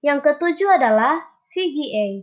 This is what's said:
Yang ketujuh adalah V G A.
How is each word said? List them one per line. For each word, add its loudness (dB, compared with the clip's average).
Yang 2
ketujuh 0
adalah 2
V -14
G -4
A. -2